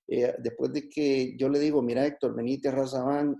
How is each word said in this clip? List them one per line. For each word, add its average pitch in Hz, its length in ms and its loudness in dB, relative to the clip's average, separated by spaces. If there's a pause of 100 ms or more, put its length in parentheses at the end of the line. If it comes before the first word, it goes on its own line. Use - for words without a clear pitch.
(100)
eh, 123 280 2
después 123 340 -4
de 143 160 -6
que 135 480 0
yo 131 140 2
le 143 80 2
digo, 147 240 4
"Mira, 123 240 2
Héctor, 143 280 -2
venite 135 360 -2
a - 20 0
Raza 131 300 -2
Band", 143 380 0